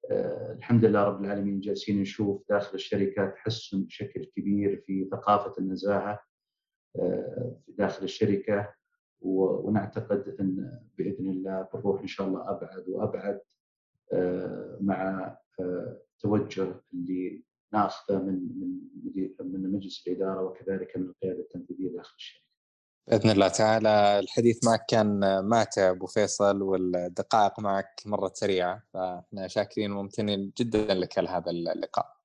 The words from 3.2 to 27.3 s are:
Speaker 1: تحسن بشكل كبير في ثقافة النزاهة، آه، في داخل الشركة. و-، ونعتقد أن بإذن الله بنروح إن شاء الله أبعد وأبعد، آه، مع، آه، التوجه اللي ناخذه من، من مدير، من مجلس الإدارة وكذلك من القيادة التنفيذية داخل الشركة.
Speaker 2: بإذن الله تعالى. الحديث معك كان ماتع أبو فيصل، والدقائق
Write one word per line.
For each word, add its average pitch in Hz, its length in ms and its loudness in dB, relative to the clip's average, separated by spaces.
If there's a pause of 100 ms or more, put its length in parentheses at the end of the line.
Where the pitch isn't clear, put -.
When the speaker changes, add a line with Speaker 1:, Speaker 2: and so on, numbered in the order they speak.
Speaker 1:
تحسن 98 580 -4
بشكل - 400 -10
كبير 98 600 0
في 95 240 -4
ثقافة 101 480 0
النزاهة، 98 640 -2 (760)
آه، - 600 -4 (100)
في - 60 -20
داخل 98 320 -2
الشركة. 101 760 -2 (420)
و-، 95 460 0
ونعتقد 104 720 -2
أن 95 400 -4 (180)
بإذن 92 320 -4
الله 92 440 -6
بنروح 98 260 0
إن 95 60 -10
شاء 95 200 -4
الله 95 240 -4
أبعد 95 380 -8
وأبعد، 98 520 -4 (720)
آه، 92 680 -2
مع، 95 460 -2 (340)
آه، 90 360 -6 (160)
التوجه 98 600 -2 (200)
اللي 90 500 -6 (280)
ناخذه 101 460 0
من، 95 160 -2
من 90 460 -6 (240)
مدير، 95 360 -6
من 92 320 -4
مجلس 95 340 -6
الإدارة 95 360 -2
وكذلك 92 540 -6
من 92 60 -2
القيادة 90 380 -6
التنفيذية 90 560 -8
داخل - 200 -14
الشركة. - 280 -20 (680)
Speaker 2:
بإذن 110 200 6
الله 101 180 8
تعالى. 107 680 6
الحديث 117 480 4
معك 113 220 4
كان 101 500 4
ماتع 101 520 4
أبو 92 160 -2
فيصل، 101 560 4
والدقائق 92 1000 2